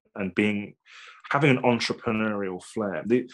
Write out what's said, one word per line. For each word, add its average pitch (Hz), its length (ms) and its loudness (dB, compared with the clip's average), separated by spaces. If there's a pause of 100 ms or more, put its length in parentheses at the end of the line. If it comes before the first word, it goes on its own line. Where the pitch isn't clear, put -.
(140)
and 98 220 -6
being, 104 400 0 (560)
having 143 180 4
an 127 120 2
entrepreneurial 110 1000 -2
flair. 98 420 -6
The, 117 300 2